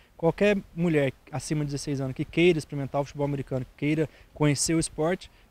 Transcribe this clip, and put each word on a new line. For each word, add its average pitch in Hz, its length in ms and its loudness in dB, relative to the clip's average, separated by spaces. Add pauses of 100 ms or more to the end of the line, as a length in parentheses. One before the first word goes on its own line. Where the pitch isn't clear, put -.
(160)
Qualquer 196 420 2 (180)
mulher 156 380 2 (180)
acima 151 300 -4
de 147 60 -2
dezesseis 139 320 -4
anos 131 140 -4
que 147 120 -4
queira 165 340 4
experimentar 143 420 -4
o 143 40 -2
futebol 143 200 -4
americano, 139 400 -4
que - 200 -8
queira 156 240 0 (240)
conhecer 151 400 2
o 165 60 2
esporte, 160 520 -2 (200)